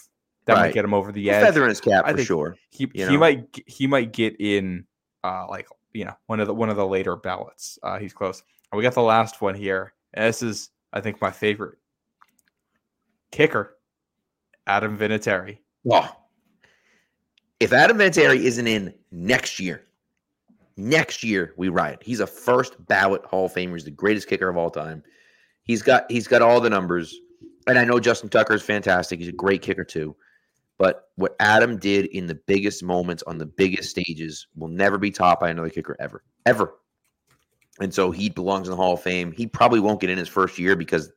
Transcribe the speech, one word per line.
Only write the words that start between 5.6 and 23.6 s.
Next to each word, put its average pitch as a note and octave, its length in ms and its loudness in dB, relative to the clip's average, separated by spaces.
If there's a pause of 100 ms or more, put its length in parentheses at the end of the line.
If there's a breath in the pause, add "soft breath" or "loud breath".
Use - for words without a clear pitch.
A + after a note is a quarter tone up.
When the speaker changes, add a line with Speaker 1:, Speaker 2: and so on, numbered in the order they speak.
Speaker 1:
you G#2+ 100 -8
know, - 120 -12 (100)
one A2 160 -2
of G#2 60 0
the, G#2 60 -2
one A2 160 -2
of G#2+ 60 -2
the G2+ 100 0
later F#2+ 300 -2
ballots. - 680 -12
Uh, F#2+ 160 -8
he's G2 120 -12
close. F#2 320 -8 (280)
And G2+ 60 -6
we G#2+ 60 -2
got B2 120 0
the B2+ 60 2
last A2 400 2
one G2 140 -2
here. F#2+ 380 -6 (200)
And A2 140 0
this A2+ 160 -2
is, G#2+ 260 -8 (240)
I G2+ 80 -6
think, G#2 200 -8
my F#2+ 100 -2
favorite. G#2 460 -4 (1500)
Kicker, B2 460 0 (880)
Adam G#2 300 -2
Vinatieri. G#2 640 -2 (240)
Speaker 2:
Well, - 440 0 (1300)
if A2+ 140 2
Adam F3 240 6
Vinatieri D#3 420 6
isn't A#2 280 0
in G#2 260 -2 (180)
next G2+ 480 -2
year, F2 240 -6 (960)
next A2+ 460 -2
year G2 340 0
we F#2 120 -2
riot. E2 320 -2
He's A#2 180 -6
a G2 80 -2
first - 600 -2
ballot G2 380 2
Hall F#2 200 -2
of F2 80 -4
Famer. F2+ 200 -6